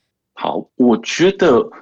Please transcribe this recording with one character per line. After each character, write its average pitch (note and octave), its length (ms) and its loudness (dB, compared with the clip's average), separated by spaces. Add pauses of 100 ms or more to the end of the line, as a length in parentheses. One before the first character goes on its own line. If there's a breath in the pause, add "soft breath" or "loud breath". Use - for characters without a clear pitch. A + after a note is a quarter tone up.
(340)
好， - 280 -8 (140)
我 B2 220 2
觉 - 360 -2
得 C3+ 320 2 (160 loud breath)